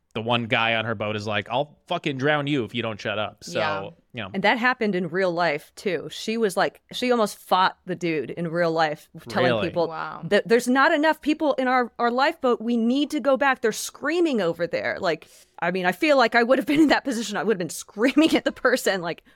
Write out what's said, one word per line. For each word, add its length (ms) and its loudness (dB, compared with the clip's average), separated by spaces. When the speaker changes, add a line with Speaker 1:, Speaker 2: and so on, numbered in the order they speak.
Speaker 1:
the 80 -4
one 220 0
guy 280 2
on 120 0
her 100 -4
boat 200 -4
is 120 -6
like, 240 -2
"I'll 340 -4
fucking 320 -4
drown 300 0
you 160 0
if 100 -8
you 80 -2
don't 180 -6
shut 200 -4
up." 240 -6
So, 160 -6
Speaker 2:
Yeah. 220 -4
Speaker 1:
you 100 -8
know. 100 -10
Speaker 3:
And 100 -4
that 140 4
happened 380 -2
in 140 -4
real 220 0
life, 440 -2
too. 340 -6
She 280 -6
was 200 0
like, 240 -2
she 200 -2
almost 260 0
fought 480 0
the 100 -6
dude 360 -4
in 160 -6
real 240 0
life, 360 -2
telling 240 0
Speaker 1:
Really? 160 0
Speaker 3:
people 220 -2
Speaker 2:
Wow. 400 -10
Speaker 3:
that 180 2
there's 200 2
not 240 4
enough 300 2
people 320 0
in 140 0
our, 320 0
our 100 2
lifeboat. 500 0
We 180 0
need 340 0
to 80 -2
go 180 2
back. 240 0
They're 100 0
screaming 680 -2
over 240 -2
there. 340 -4
Like, 280 -2
I 100 -2
mean, 160 -2
I 60 2
feel 260 2
like 160 4
I 80 4
would 160 4
have 80 -2
been 160 2
in 60 8
that 160 4
position. 340 -4
I 60 -2
would 100 2
have 60 -2
been 100 -4
<laughs> 160 -12
screaming 500 2
at 100 0
the 60 2
person, 520 0
like, 200 -8